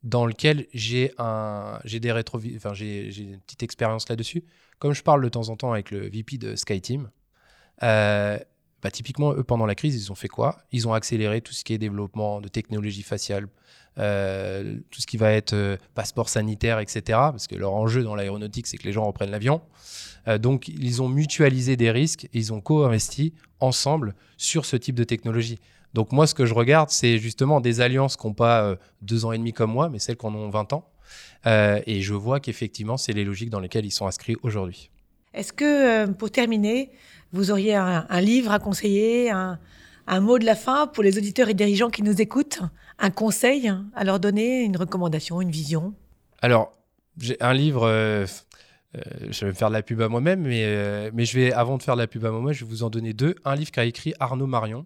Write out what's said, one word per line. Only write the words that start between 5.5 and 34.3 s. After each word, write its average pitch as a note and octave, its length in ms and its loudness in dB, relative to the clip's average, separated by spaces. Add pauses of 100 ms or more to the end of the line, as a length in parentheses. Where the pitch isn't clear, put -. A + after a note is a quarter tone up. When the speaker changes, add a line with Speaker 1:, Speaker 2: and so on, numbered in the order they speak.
Speaker 1:
temps B2 160 -4
avec G#2 200 -4
le G2+ 180 -8
V G#2+ 140 -8
P C3+ 140 -10
de G#2+ 200 -8
SkyTeam, A2 520 -4 (720)
euh, G#2 560 2 (440)
bah, G2 100 -4
typiquement, C#3+ 420 -2
eux, C#3+ 100 -2
pendant A#2 220 0
la G#2 100 0
crise, D3 200 -2
ils G2 160 -8
ont F#2+ 40 -10
fait - 120 -10
quoi ? - 300 -2 (140)
Ils A#2 160 -2
ont A2 60 0
accéléré A2 480 0
tout - 120 -16
ce - 100 -10
qui A2+ 100 -4
est A2 40 -2
développement G#2 640 -4
de G2+ 80 -12
technologie G#2 540 -6
faciale, G2+ 460 -6 (500)
euh, G2 800 -4 (140)
tout - 100 -10
ce - 60 -6
qui A2+ 100 -8
va G#2+ 140 6
être, G#2+ 220 2
euh, G2+ 240 0 (180)
passeport A2+ 340 -4
sanitaire, A2 500 0
et G#2 80 -4
cetera, A#2 440 2
parce A2+ 160 -10
que G2 80 -10
leur F#2+ 180 -2
enjeu A2+ 300 2
dans G#2+ 120 -4
l'aéronautique, G#2 520 -6
c'est - 100 -8
que - 60 -16
les G2+ 80 -4
gens G#2+ 140 0
reprennent G2+ 260 -4
l'avion. A#2+ 300 0 (680)
Euh, A2 100 2
donc, B2 300 0
ils B2+ 340 -4
ont B2+ 80 0
mutualisé C3+ 680 2
des A#2 160 4
risques C#3 340 0
et - 120 -6
ils A2 160 -2
ont G#2+ 80 -6
co-investi C#3+ 720 2 (260)
ensemble C3 560 0 (220)
sur - 280 -2
ce - 100 -2
type B2 200 -2
de A#2+ 80 2
technologie. A#2 560 -2 (340)
Donc, A2 180 0
moi, D3 160 6
ce - 80 0
que B2+ 100 4
je A2+ 80 2
regarde, C#3+ 360 6
c'est A#2 280 4
justement C3 420 2
des A#2+ 220 2
alliances C3 360 2
qui - 100 -6
n'ont G#2+ 60 -2
pas, A#2 300 4
euh, G2 120 0 (260)
deux A2 240 -2
ans A2+ 60 -2
et A2+ 60 -2
demi A#2 140 -2
comme A2 200 0
moi, C#3+ 180 0
mais A#2 100 -8
celles A#2+ 180 -6
qui - 80 -12
en G#2+ 100 -4
ont G#2+ 140 -8
vingt G#2 240 -2
ans. - 180 -8 (560)
Euh, G#2 400 6
et G#2 140 -2
je G2+ 120 -2
vois A2+ 260 0
qu'effectivement, A#2 580 -6
c'est A#2+ 160 -4
les G#2 120 0
logiques G2+ 240 -6
dans G#2 100 -4
lesquelles G2+ 260 -4
ils G2 60 -6
sont - 160 -2
inscrits A2+ 360 -4